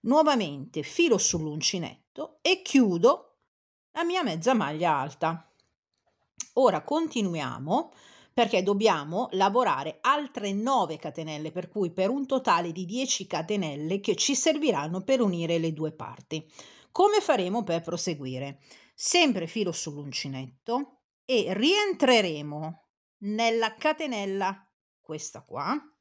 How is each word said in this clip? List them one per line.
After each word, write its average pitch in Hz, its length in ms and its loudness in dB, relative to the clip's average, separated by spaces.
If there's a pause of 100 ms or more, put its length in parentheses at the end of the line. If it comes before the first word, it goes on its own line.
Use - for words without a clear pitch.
Nuovamente 208 800 2
filo 285 340 4
sull'uncinetto - 1200 -4
e 370 200 2
chiudo 214 760 4 (520)
la 330 140 -4
mia 359 180 0
mezza 190 320 0
maglia 156 420 2
alta. 160 560 -4 (1000)
Ora 208 320 2
continuiamo, 180 1080 -2 (440)
perché 214 260 2
dobbiamo 196 680 2
lavorare 190 720 0
altre 254 500 -2
nove 202 460 0
catenelle, 156 540 -8
per 175 180 -8
cui 190 200 -2
per 185 200 0
un 269 160 -2
totale 185 440 0
di 180 140 -8
dieci 220 420 -4
catenelle 160 720 -4
che 196 160 0
ci 277 200 0
serviranno 196 680 0
per 262 200 2
unire 170 340 0
le 160 160 0
due 156 180 -6
parti. - 560 -12 (460)
Come 415 300 4
faremo 214 420 0
per 170 160 -2
proseguire? 139 800 -6 (340)
Sempre 247 520 2
filo 180 260 -2
sull'uncinetto 143 1300 -8 (200)
e 220 300 0
rientreremo 202 1300 2 (320)
nella 220 540 0
catenella, 202 960 -4 (300)
questa - 400 -12
qua 151 340 -6 (260)